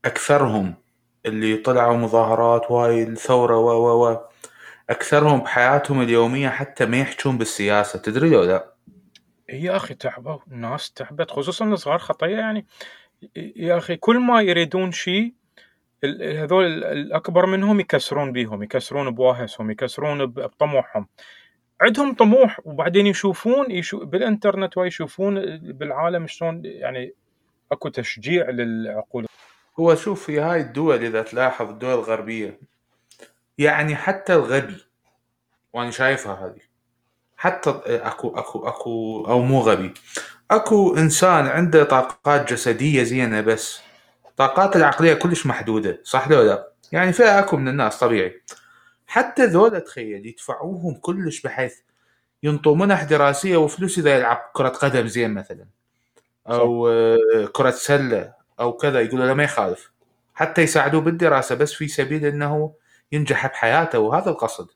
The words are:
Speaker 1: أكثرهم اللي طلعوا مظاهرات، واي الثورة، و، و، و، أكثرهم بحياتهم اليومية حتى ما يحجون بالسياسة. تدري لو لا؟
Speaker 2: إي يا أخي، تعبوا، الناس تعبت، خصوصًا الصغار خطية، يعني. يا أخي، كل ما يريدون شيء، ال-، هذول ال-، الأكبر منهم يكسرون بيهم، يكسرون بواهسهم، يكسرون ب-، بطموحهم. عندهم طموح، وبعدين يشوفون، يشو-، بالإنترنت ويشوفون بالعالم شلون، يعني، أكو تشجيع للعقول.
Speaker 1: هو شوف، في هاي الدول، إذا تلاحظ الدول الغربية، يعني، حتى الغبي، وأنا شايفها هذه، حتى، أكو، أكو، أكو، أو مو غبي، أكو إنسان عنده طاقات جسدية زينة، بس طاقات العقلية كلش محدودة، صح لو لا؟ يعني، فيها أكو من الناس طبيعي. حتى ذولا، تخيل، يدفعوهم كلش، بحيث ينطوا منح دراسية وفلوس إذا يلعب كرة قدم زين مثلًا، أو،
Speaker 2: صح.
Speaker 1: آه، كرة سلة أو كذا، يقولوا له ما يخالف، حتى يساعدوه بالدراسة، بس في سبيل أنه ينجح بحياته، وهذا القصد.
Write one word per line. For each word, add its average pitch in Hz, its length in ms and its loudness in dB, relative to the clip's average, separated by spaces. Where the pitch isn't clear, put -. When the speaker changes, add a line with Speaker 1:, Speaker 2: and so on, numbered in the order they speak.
Speaker 1:
أكثرهم 113 680 0
اللي 110 300 -2
طلعوا 120 400 2
مظاهرات، 117 760 2
واي 117 320 2
الثورة، 117 540 2
و، 113 140 4
و، 117 420 4
و، 113 80 -4
أكثرهم 147 500 2
بحياتهم 135 600 0
اليومية 120 460 2
حتى 131 380 -4
ما 117 140 0
يحجون 135 380 -2
بالسياسة. 104 600 0
تدري 131 320 0
لو 117 140 6
لا؟ 92 300 -2
Speaker 2:
إي 135 120 -10
يا 185 140 -4
أخي، 185 180 -8
تعبوا، 131 440 -10
الناس 120 400 -10
تعبت، 147 380 -8
خصوصًا 170 340 -6
الصغار 175 340 -2
خطية، 170 380 -4
يعني. 220 300 -6
يا 170 400 -4
أخي، 170 200 -4
كل 233 220 2
ما 240 240 4
يريدون 180 500 0
شيء، 202 420 -2
ال-، 151 340 -6
هذول 175 280 2
ال-، 160 180 -4
الأكبر 160 640 0
منهم 196 340 2
يكسرون - 520 -2
بيهم، 110 300 -4
يكسرون 131 480 -4
بواهسهم، 123 600 -2
يكسرون 139 560 -4
ب-، 120 80 -12
بطموحهم. 127 720 -2
عندهم 247 340 2
طموح، 226 500 6
وبعدين 170 420 0
يشوفون، 233 640 0
يشو-، 185 340 -8
بالإنترنت 196 760 -2
ويشوفون 180 800 -6
بالعالم 151 540 -6
شلون، 165 380 -8
يعني، 127 500 -10
أكو 147 160 -8
تشجيع 131 640 -4
للعقول. 113 760 -8
Speaker 1:
هو 165 140 4
شوف، 185 320 -6
في 147 140 -4
هاي 165 200 -2
الدول، 131 440 0
إذا 113 180 -2
تلاحظ 120 460 -4
الدول 117 260 -4
الغربية، 110 680 -6
يعني، 147 380 0
حتى 196 380 -2
الغبي، 127 420 0
وأنا 120 180 -6
شايفها 107 560 -2
هذه، - 140 -16
حتى، 180 340 -2
أكو، 120 420 -6
أكو، 110 400 -8
أكو، 110 600 -8
أو 123 120 4
مو 131 200 2
غبي، 98 340 0
أكو 214 460 4
إنسان 160 500 4
عنده 156 380 4
طاقات 143 680 0
جسدية 123 500 0
زينة، 117 380 0
بس 107 400 -2
طاقات 185 400 2
العقلية 160 380 4
كلش 175 320 -2
محدودة، 107 560 -4
صح 131 260 -2
لو 143 140 6
لا؟ 101 300 2
يعني، 180 200 0
فيها 208 260 6
أكو 196 180 0
من 135 120 -4
الناس 127 300 -2
طبيعي. 107 440 0
حتى 262 400 0
ذولا، 202 320 4
تخيل، 107 480 -12
يدفعوهم 156 680 -10
كلش، 175 480 -6
بحيث 127 320 -6
ينطوا 147 340 2
منح 190 260 2
دراسية 147 540 2
وفلوس 165 420 0
إذا 147 180 4
يلعب 120 360 0
كرة 131 160 0
قدم 127 380 0
زين 110 280 -2
مثلًا، 95 320 -14
أو، 120 380 2
Speaker 2:
صح. 117 60 6
Speaker 1:
آه، 113 600 4
كرة 131 180 2
سلة 127 600 0
أو 123 120 0
كذا، 135 280 0
يقولوا 123 260 0
له 131 80 2
ما 147 100 2
يخالف، 98 460 -4
حتى 165 280 0
يساعدوه 151 380 2
بالدراسة، 156 540 2
بس 147 180 0
في 151 160 -8
سبيل 147 380 -2
أنه 147 480 -2
ينجح 143 340 -2
بحياته، 131 520 0
وهذا 135 320 0
القصد. 110 460 -6